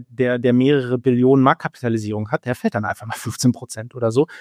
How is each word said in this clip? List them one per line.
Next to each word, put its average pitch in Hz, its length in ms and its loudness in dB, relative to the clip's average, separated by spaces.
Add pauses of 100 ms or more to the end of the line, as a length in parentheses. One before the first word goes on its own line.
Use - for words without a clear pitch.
der, 123 300 -2
der 120 140 2
mehrere 127 460 2
Billionen 127 440 4
Marktkapitalisierung 113 880 -2
hat, 151 140 -6
der 123 100 -4
fällt - 200 -4
dann 107 100 -2
einfach 92 220 -8
mal 110 80 -12
fünfzehn - 380 -2
Prozent - 420 -12
oder 117 180 -2
so. 135 140 2 (140)